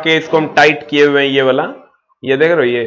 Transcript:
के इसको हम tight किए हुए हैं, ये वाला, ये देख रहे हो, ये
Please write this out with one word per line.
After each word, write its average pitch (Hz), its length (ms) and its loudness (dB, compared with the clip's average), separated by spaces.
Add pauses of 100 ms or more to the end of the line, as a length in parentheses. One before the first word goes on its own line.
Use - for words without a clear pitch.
के 160 140 0
इसको 156 200 -4
हम 156 180 -2
tight 147 340 2
किए 147 180 2
हुए 143 160 0
हैं, 139 80 -2
ये 135 120 0
वाला, 131 200 0 (600)
ये 135 140 -2
देख 156 140 2
रहे 170 80 0
हो, 139 60 2
ये 120 220 -2